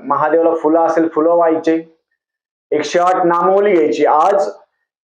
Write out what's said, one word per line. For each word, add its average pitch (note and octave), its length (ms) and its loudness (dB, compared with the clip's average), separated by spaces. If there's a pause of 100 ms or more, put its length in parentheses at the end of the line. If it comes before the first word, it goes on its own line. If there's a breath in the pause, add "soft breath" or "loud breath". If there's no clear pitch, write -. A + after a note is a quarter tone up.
महादेवाला D#3 500 0
फुलं D#3+ 260 0
असेल, E3 280 0
फुलं D#3+ 220 0
व्हायचे, E3 520 0 (880)
एकशे D3+ 280 -4
आठ F3+ 280 0
नामावली F#3+ 460 2
घ्यायची. D3 340 0
आज G3 440 2 (540)